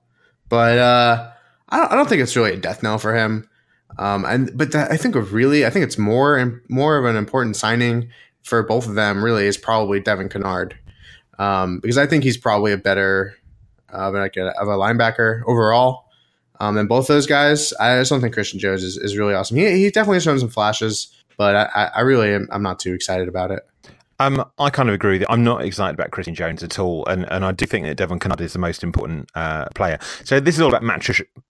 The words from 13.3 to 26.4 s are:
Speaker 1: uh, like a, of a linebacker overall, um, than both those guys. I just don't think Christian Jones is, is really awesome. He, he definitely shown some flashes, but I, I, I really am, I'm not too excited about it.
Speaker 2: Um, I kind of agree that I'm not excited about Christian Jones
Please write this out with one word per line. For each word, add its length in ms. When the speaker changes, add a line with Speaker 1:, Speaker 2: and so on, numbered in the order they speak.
Speaker 1:
uh, 200
like 260
a, 120
of 80
a 80
linebacker 720
overall, 640
um, 140
than 120
both 200
those 200
guys. 540
I 200
just 100
don't 100
think 140
Christian 260
Jones 220
is, 160
is 180
really 160
awesome. 240
He, 140
he 200
definitely 300
shown 180
some 120
flashes, 600
but 180
I, 180
I, 100
I 60
really 340
am, 180
I'm 100
not 160
too 140
excited 360
about 220
it. 120
Speaker 2:
Um, 240
I 120
kind 180
of 80
agree 220
that 120
I'm 140
not 200
excited 300
about 160
Christian 240
Jones 300